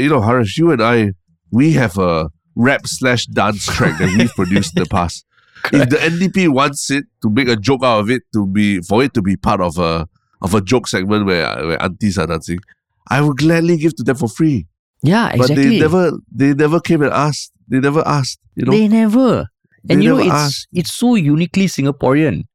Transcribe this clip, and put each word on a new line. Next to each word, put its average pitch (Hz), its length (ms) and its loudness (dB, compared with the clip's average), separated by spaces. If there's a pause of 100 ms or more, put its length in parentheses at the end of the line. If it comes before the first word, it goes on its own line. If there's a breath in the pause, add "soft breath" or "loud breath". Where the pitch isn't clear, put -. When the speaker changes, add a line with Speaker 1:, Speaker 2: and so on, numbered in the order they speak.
Speaker 1:
you 147 60 2
know, 143 100 2
Harish, 113 380 0
you 165 140 4
and 113 100 0
I, 113 300 2 (380)
we 143 220 2
have 123 260 0
a 82 320 0 (260)
rap 123 300 0
slash 123 400 -2
dance 104 400 -2
track 82 320 -2
that 92 180 0
we've 117 180 2
produced 98 420 -2
in 87 60 0
the 82 60 -4
past. 87 420 -4
Speaker 2:
<laughs> - 40 -20 (380 loud breath)
Speaker 1:
If - 180 2
the 147 120 2
N 165 180 -2
D 190 80 0
P 185 200 0
wants 139 420 -2
it 143 160 -4 (160)
to 110 80 -2
make 123 180 0
a 117 80 0
joke 123 260 0
out 120 180 2
of 104 100 -2
it, 127 120 -2 (120)
to 101 120 0
be, 101 340 0
for 101 220 0
it 143 120 -2
to 110 80 0
be 92 140 -2
part 104 240 -2
of 87 180 -4
a, 82 280 -2 (340)
of 92 140 -4
a 110 60 4
joke 113 260 -2
segment 104 400 -2
where, 87 180 0 (220)
where 82 160 -4
aunties 95 360 -4
are 80 80 -2
dancing, 85 340 -6 (480 soft breath)
I 135 120 0
would 147 180 0
gladly 165 380 2
give 156 200 -2
to 117 80 -8
them 127 120 0
for 117 120 -4
free. 139 380 0 (360)
Speaker 2:
Yeah, 202 340 2
Speaker 1:
But 127 140 2
Speaker 2:
exactly. 139 200 2
Speaker 1:
they 202 100 4
never, 160 320 2 (200)
they 139 220 2
never 151 260 2
came 165 220 0
and 131 100 0
asked. 139 400 -2 (160)
They 131 120 0
never 143 260 0
asked, 143 320 -2 (160)
you - 100 -4
know. 123 80 0
Speaker 2:
They 214 140 4
never. 220 600 2 (400)
And 147 120 4
Speaker 1:
They - 40 4
Speaker 2:
you - 60 4
know, - 80 4
Speaker 1:
never - 100 2
Speaker 2:
it's, - 80 2
Speaker 1:
asked. 147 360 -4
Speaker 2:
it's 175 220 -4
so 240 220 0
uniquely 175 500 0
Singaporean. 139 800 0 (100)